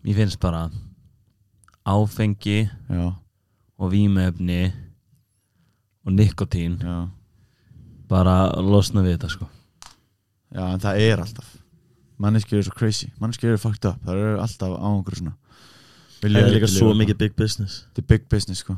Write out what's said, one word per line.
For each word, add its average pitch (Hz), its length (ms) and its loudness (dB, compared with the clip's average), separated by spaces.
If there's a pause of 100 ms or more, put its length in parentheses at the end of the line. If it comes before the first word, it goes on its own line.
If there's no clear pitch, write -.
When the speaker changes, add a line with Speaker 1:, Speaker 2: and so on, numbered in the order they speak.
Speaker 1:
Mér 104 120 0
finnst 104 240 0
bara 85 260 -2 (1200)
áfengi 104 800 0 (220)
Speaker 2:
Já. 87 240 -2 (640)
Speaker 1:
og 92 140 -4
vímuefni 92 800 0 (1300)
og 95 60 0
nikótín, 92 680 0
Speaker 2:
Já. 87 280 -6 (1000)
Speaker 1:
bara 92 480 4
losna 101 460 2
við 90 160 2
þetta, - 120 -8
sko. - 180 -10 (1040)
Speaker 2:
Já, 92 120 -6 (100)
en 92 60 -2
það 101 200 0
er 107 220 4
alltaf. - 340 -14 (640)
Manneskjur 104 400 2
eru 92 80 -2
svo - 80 -12
crazy. 110 320 -2 (120)
Manneskjur 113 340 -2
eru 104 40 0
fucked 107 280 -4
up. 87 180 -2
Það 92 140 -4
eru 107 220 -2
alltaf 95 360 -6
á 101 140 -6
einhverju 98 320 -4
svona. 82 120 -8 (880)
Vilja 104 140 4
Speaker 3:
Það 110 60 8
er 117 60 8
Speaker 2:
ekki 104 60 4
Speaker 3:
líka 107 120 4
Speaker 2:
lifa 98 80 2
Speaker 3:
svo 110 160 6
Speaker 2:
svona. 107 100 2
Speaker 3:
mikið 104 180 2
big 107 180 -2
business. 107 480 -4 (100)
Speaker 2:
Þetta - 80 -6
er - 60 -12
big 110 200 2
business, 98 320 -2
sko. 92 160 -8